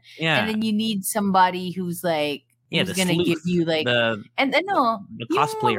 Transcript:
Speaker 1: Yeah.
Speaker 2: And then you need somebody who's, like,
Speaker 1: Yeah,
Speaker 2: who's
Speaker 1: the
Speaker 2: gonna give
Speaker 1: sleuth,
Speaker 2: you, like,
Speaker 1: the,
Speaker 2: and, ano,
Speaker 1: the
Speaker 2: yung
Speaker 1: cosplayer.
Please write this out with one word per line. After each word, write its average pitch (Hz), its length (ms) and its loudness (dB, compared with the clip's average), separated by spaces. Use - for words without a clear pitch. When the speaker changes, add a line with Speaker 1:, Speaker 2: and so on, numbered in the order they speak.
Speaker 1:
Yeah. 156 220 2
Speaker 2:
And 113 80 0
then 220 140 -2
you 220 100 0
need 214 320 0
somebody 185 680 2
who's, 175 340 -4
like, 151 400 -2
Speaker 1:
Yeah, 165 160 0
Speaker 2:
who's 175 100 -4
Speaker 1:
the 185 80 2
Speaker 2:
gonna 175 160 2
give 165 200 2
Speaker 1:
sleuth, 175 120 -4
Speaker 2:
you, 170 140 2
like, 160 200 0
Speaker 1:
the, 117 380 2
Speaker 2:
and, 269 180 0
ano, 285 480 0
Speaker 1:
the - 120 -10
Speaker 2:
yung 320 140 2
Speaker 1:
cosplayer. 427 360 -2